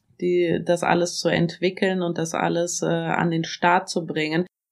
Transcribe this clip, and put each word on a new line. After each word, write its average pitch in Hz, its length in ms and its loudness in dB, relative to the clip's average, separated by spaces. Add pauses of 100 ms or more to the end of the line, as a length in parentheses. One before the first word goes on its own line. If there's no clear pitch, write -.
(220)
die, 175 420 2
das 170 200 0
alles 175 360 0
zu 170 80 -2
entwickeln 185 760 0
und 175 160 -2
das 165 160 -4
alles, 170 480 0
äh, 160 40 -2
an 165 460 0
den 165 120 0
Start 180 460 2
zu 175 160 -4
bringen. 160 400 -2 (260)